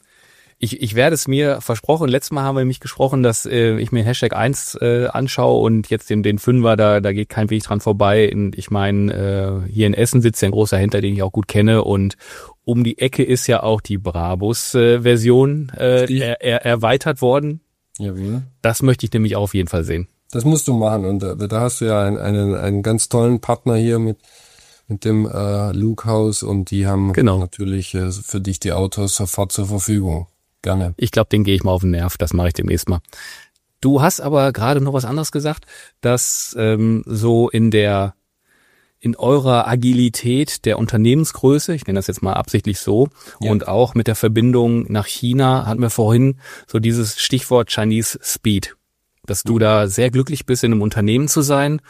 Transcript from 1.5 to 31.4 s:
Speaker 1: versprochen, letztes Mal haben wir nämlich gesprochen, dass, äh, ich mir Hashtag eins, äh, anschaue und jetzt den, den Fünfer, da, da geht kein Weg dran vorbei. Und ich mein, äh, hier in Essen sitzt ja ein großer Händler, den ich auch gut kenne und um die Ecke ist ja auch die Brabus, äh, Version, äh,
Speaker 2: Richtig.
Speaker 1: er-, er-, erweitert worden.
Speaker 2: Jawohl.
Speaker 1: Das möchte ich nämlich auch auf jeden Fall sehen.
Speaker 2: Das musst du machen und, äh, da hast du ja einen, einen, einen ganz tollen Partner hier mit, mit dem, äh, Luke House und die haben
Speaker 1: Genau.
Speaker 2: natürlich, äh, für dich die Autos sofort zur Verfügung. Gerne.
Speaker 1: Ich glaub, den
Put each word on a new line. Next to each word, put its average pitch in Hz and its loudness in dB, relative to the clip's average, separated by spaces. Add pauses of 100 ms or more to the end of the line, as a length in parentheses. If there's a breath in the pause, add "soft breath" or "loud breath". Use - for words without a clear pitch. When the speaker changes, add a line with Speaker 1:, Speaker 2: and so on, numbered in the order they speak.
Speaker 1:
versprochen, 147 -2
letztes 127 -2
Mal 143 -4
haben 135 -2
wir 135 0
nämlich 127 -2
gesprochen, 131 -2
dass, 113 0
äh, 113 0
ich 110 -4
mir 117 0
Hashtag 120 -2
eins, 123 -4
äh, 120 0
anschaue 123 0
und 113 0
jetzt 110 -4
den, 107 0
den 104 0
Fünfer, 117 2
da, 104 4
da 101 0
geht 104 -4
kein 107 -2
Weg 107 -2
dran 104 -4
vorbei. 104 2
Und 101 -4
ich - -12
mein, 101 0
äh, 98 -2
hier 104 2
in 101 2
Essen 120 2
sitzt 113 2
ja 101 2
ein 98 0
großer 104 2
Händler, 101 0
den 101 -2
ich 98 -2
auch 95 -4
gut 104 -4
kenne 107 4
und 98 0 (480 loud breath)
um 120 2
die 117 -2
Ecke 131 0
ist 123 0
ja 117 2
auch 107 0
die 101 -6
Brabus, 92 -4
äh, 120 6
Version, 123 4
äh, - -2
Speaker 2:
Richtig. 127 2
Speaker 1:
er-, 120 -4
er-, 120 0
erweitert 120 0
worden. 143 0 (380)
Speaker 2:
Jawohl. 101 -6 (200)
Speaker 1:
Das 113 0
möchte 127 2
ich - -8
nämlich 110 0
auch 104 -2
auf 101 -4
jeden 92 0
Fall 87 -2
sehen. 82 -4 (240)
Speaker 2:
Das 117 -4
musst 151 2
du 127 2
machen 110 0
und, 98 -2
äh, 101 -6
da 110 -2
hast 120 -2
du 117 0
ja 104 2
einen, 104 -2
einen, 101 0
einen 98 -2
ganz 110 0
tollen 120 2
Partner 120 -2
hier 117 0
mit, 110 -2 (680 soft breath)
mit 104 -8
dem, 107 2
äh, 101 -4
Luke 107 -2
House 107 0
und 98 -2
die 98 0
haben 98 0
Speaker 1:
Genau. 95 4
Speaker 2:
natürlich, 95 -6
äh, 92 -4
für 98 -8
dich 95 -6
die 92 -4
Autos 95 -2
sofort 95 -4
zur 101 -4
Verfügung. 98 -2 (360)
Gerne. 92 -2
Speaker 1:
Ich 113 -2
glaub, 110 0
den 104 2